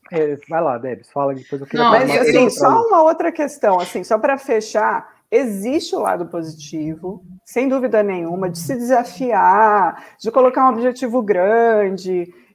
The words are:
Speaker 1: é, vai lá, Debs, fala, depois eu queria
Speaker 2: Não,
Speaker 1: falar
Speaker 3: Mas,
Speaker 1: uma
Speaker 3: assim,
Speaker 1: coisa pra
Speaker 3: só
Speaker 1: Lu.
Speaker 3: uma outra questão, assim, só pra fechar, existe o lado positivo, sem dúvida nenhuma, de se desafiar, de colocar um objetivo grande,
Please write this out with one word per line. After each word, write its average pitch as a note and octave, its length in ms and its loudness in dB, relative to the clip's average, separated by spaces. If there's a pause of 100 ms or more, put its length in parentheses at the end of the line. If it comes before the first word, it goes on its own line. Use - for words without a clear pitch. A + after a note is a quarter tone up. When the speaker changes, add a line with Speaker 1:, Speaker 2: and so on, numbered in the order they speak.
(120)
Speaker 1:
é, D3+ 260 -2 (120)
vai E3 120 -2
lá, C3+ 180 -2
Debs, A#2+ 320 -10
fala, C#3 240 -2
depois C3+ 260 -10
eu C#3 60 -16
queria A#3 180 0
Speaker 2:
Não, A#3 60 4
Speaker 1:
falar B3+ 140 4
Speaker 3:
Mas, - 100 -2
Speaker 1:
uma B3 60 2
Speaker 3:
assim, - 120 2
Speaker 1:
coisa B3 260 4
pra - 100 4
Speaker 3:
só A4+ 100 4
Speaker 1:
Lu. A#4 80 2
Speaker 3:
uma F4+ 160 4
outra E4 280 2
questão, B3 480 0
assim, F3 240 -6
só A3 140 0
pra C4 220 0
fechar, A3 800 -4 (120)
existe B3 640 -2
o E4 40 -2
lado F#3 280 -2
positivo, D#3+ 960 -10 (220)
sem C4 240 -4
dúvida B3 340 0
nenhuma, F#3 460 -4
de - 100 -10
se - 160 -6
desafiar, A3 1400 0
de A3 120 -6
colocar C4 380 4
um A#3+ 40 0
objetivo B3 480 -2
grande, F#3+ 1120 0 (220)